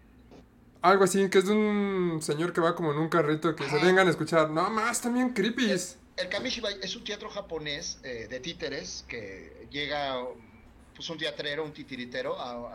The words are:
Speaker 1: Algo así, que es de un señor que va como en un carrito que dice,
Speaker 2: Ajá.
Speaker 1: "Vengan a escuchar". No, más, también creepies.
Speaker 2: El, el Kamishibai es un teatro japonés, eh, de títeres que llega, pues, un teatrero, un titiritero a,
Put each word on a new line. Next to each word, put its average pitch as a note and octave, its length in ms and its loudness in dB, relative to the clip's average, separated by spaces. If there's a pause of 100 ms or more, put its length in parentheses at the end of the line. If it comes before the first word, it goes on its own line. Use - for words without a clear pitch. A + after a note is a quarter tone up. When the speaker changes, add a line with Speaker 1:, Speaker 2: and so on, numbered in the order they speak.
(840)
Speaker 1:
Algo G3 200 8
así, F#3+ 260 4
que F#3+ 100 8
es F#3 80 2
de G#3 60 2
un G3+ 680 2
señor E3 320 -2
que F3 80 2
va E3 140 4
como E3 180 0
en D3 60 0
un D#3 100 0
carrito D#3 460 2
que C#3+ 100 -4
dice, C#3+ 120 -2
Speaker 2:
Ajá. D#3 80 4
Speaker 1:
"Vengan F#3 220 8
a E3 40 6
escuchar". D#3 400 4
No, E3+ 180 2
más, A3 320 -2
también B3 320 2
creepies. G#3 640 0 (180)
Speaker 2:
El, F3+ 100 -6
el F3+ 60 -10
Kamishibai G#3+ 500 -4
es F#3+ 140 -8
un A3+ 80 -16
teatro G#3 260 -10
japonés, D#3 760 -8
eh, A#2 260 -10
de B2+ 100 -8
títeres D#3+ 680 -8
que G2 600 -12
llega, C#3+ 480 -4 (800)
pues, - 140 -12
un D#3+ 80 -8
teatrero, D3+ 480 -4
un D3 80 -10
titiritero B2+ 680 -8
a, B2+ 120 -8 (240)